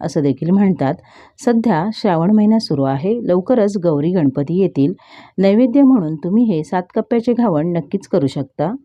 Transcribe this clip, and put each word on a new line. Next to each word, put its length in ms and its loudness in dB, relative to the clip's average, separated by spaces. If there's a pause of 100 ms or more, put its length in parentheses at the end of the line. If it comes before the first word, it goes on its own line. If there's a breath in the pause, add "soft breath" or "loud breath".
असं 220 -4
देखील 280 -2
म्हणतात. 440 0 (500 soft breath)
सध्या 500 0
श्रावण 360 0
महिना 280 4
सुरू 240 -2
आहे, 360 -2 (100)
लवकरच 540 0
गौरी 300 0
गणपती 500 0
येतील. 300 0 (460 loud breath)
नैवेद्य 440 4
म्हणून 340 2
तुम्ही 280 0
हे 200 -2
सातकप्प्याचे 680 -2
घावण 340 0
नक्कीच 420 -4
करू 180 0
शकता. 480 -6 (100)